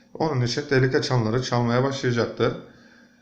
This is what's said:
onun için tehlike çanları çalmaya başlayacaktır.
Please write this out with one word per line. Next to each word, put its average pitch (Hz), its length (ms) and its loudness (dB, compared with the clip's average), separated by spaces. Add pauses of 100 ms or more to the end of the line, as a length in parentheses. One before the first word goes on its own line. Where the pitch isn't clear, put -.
(140)
onun 147 280 0
için 123 200 -2
tehlike 131 400 2
çanları 120 420 0
çalmaya 120 400 0
başlayacaktır. 127 720 0 (680)